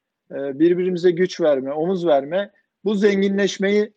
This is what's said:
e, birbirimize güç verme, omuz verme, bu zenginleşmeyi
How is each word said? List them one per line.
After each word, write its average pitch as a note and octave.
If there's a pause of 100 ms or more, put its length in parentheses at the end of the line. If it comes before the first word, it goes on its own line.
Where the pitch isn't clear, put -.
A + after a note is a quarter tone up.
(300)
e, C#3
birbirimize F3+
güç F3
verme, C#3
omuz E3+
verme, D#3 (340)
bu G#3
zenginleşmeyi G3+